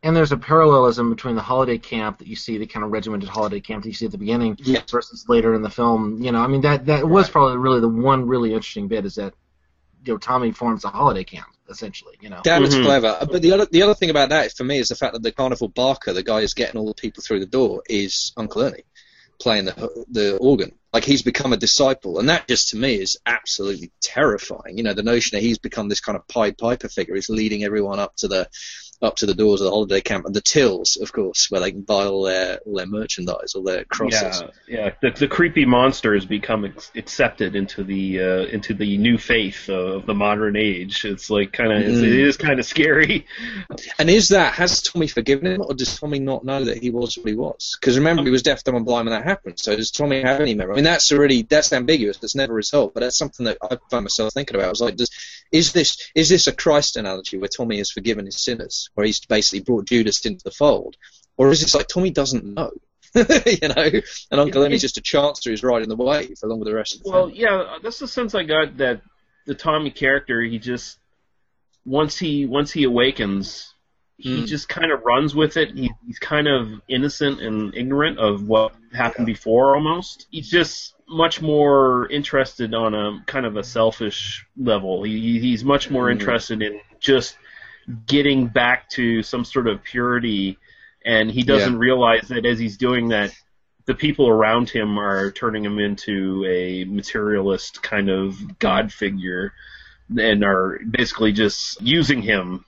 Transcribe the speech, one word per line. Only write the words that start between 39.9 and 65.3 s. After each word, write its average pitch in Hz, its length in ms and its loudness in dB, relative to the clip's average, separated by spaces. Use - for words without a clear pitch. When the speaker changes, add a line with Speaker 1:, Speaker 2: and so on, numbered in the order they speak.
Speaker 3:
the 110 80 -2
modern 104 440 0
age. 98 480 -2
It's, 101 240 -8
like, 101 240 0
kinda, 110 240 2
it's, 107 220 2
Speaker 2:
Mm. 117 40 4
Speaker 3:
it 117 160 6
is 139 160 4
kinda 143 280 0
scary. 156 640 2
Speaker 2:
And 156 120 4
is 202 180 8
that, 175 280 4
has - 260 0
Tommy 165 260 -2
forgiven 139 400 0
him, 185 140 -2
or 143 120 -4
does 127 240 -4
Tommy 147 220 -4
not 135 240 -4
know 135 220 -2
that 113 140 -2
he 123 100 -2
was 117 280 -4
what - 120 -6
he 107 60 0
was? - 460 -6
'Cause 127 160 4
remember, 156 260 4
he 131 60 2
was 127 140 4
deaf, 139 220 0
dumb, 127 100 0
and 117 100 -2
blind 120 220 0
when 113 100 -2
that 110 60 -6
happened. 190 340 -4
So - 160 -2
does 110 160 -2
Tommy 143 320 0
have 131 200 2
any 131 120 2
memory? 98 200 -4
I - 20 -2
mean, 143 80 2
that's 160 280 4
already, 143 320 4
that's 151 300 2
ambiguous. 123 440 0
That's - 180 -10
never 131 180 -2
resolved. 113 420 0
But 113 60 -4
that's 123 160 -2
something 139 280 -4
that 110 180 -2
I 123 140 -4
find 120 120 -2
myself 107 300 -2
thinking 139 220 -6
about. 98 100 0
I 92 40 0
was 90 120 -4
like, 120 140 -2
does, 120 140 -2
is 160 220 2
this, - 420 0
is 160 140 4
this 175 180 4
a 185 40 0
Christ - 460 2
analogy 95 400 -8
where 98 120 -6
Tommy 117 280 -4
has 101 140 -4
forgiven 104 340 -4
his 98 140 -10
sinners? - 540 -6
Where 104 120 0
he's 107 200 0
basically 104 360 0
brought 107 240 0
Judas 113 400 2
into 101 180 -6
the 95 80 -10
fold? - 440 2
Or 135 120 6
is 147 120 4
this 151 140 0
like 143 120 0
Tommy 185 240 0
doesn't 131 340 -2
know? 101 260 -8
<laughs> - 20 2
You 233 520 4
know, 151 240 2
and 139 80 2
Uncle 139 240 4
Speaker 3:
It, 147 40 4
Speaker 2:
Ernie's 143 160 2
Speaker 3:
it 135 40 0
Speaker 2:
just - 100 -6
a 131 40 -10
chancer 143 480 0